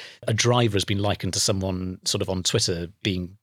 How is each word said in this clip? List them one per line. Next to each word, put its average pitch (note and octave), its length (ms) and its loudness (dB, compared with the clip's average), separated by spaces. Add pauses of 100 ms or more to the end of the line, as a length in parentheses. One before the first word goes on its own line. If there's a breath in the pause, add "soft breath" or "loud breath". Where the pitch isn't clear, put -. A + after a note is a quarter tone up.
(280 loud breath)
a A#2 60 2
driver A#2+ 400 4
has G2 120 2
been G2+ 140 0
likened G2 340 -2
to G#2 60 -2
someone F#2+ 640 0
sort - 160 0
of - 80 -2
on F#2 140 -2
Twitter E2+ 440 0 (140)
being F#2 420 -2